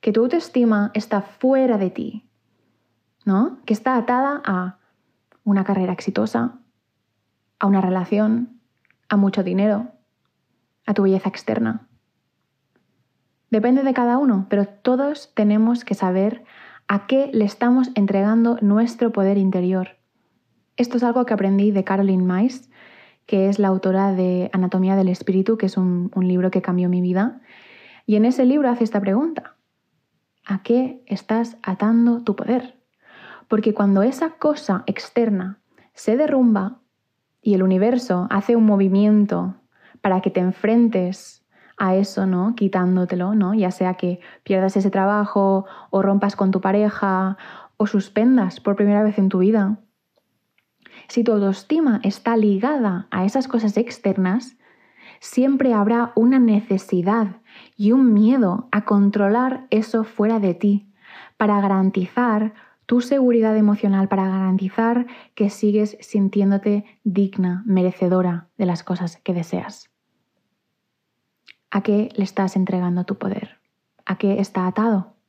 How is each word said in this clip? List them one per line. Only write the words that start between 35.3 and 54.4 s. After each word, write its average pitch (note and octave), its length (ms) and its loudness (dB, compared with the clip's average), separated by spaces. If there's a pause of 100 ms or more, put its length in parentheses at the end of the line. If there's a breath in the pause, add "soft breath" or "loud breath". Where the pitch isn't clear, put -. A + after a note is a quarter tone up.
se G#3+ 220 -2
derrumba B3 640 0 (600)
y G3+ 120 2
el F#3 80 2
universo F#3+ 680 0
hace G3+ 240 0
un A3+ 120 4
movimiento G3 880 2 (460 soft breath)
para F#3+ 180 0
que F#3+ 100 -2
te F#3 100 -2
enfrentes G3 1040 0 (340 soft breath)
a F#3 160 0
eso, G3 320 0
¿no? F#3 280 0
Quitándotelo, F#3 800 0
¿no? G3+ 200 2
Ya G3 160 0
sea F#3 240 -2
que F3+ 260 -4 (220 loud breath)
pierdas F#3+ 340 0
ese G3 140 2
trabajo, G3 760 0 (260 loud breath)
o G3 120 0
rompas G3 340 0
con F#3+ 140 0
tu F#3+ 100 0
pareja, F#3+ 800 0 (380 loud breath)
o G#3+ 100 0
suspendas G#3+ 720 0
por G3+ 160 -2
primera G3+ 260 2
vez G#3+ 160 0
en F#3+ 100 4
tu F#3+ 100 0
vida. G3+ 400 2 (1300 loud breath)
Si A#3+ 140 0
tu A3+ 100 2
autoestima G#3+ 680 0
está A3+ 340 -2
ligada G#3 720 0
a F#3 140 -2
esas C4 220 -2
cosas A3 300 -2
externas, G3 800 -2 (640 soft breath)